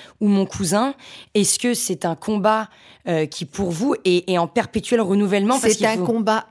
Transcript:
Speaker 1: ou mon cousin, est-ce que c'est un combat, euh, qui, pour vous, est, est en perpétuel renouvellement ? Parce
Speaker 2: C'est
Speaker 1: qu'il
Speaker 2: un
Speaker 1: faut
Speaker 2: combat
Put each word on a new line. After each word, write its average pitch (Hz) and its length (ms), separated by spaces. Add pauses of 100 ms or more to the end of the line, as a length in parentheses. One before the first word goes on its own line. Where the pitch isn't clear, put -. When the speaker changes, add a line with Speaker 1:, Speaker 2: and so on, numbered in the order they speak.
(200)
Speaker 1:
ou 214 80
mon 196 200
cousin, 208 480 (400)
est-ce 202 240
que 240 160
c'est 185 300
un 165 100
combat, 214 520 (400)
euh, 160 200
qui, 151 180
pour 190 240
vous, 190 240 (120)
est, 180 220
est 180 120
en 170 80
perpétuel 226 540
renouvellement ? 202 580
Parce 220 140
Speaker 2:
C'est - 40
Speaker 1:
qu'il 214 80
Speaker 2:
un 220 120
Speaker 1:
faut 180 80
Speaker 2:
combat 220 460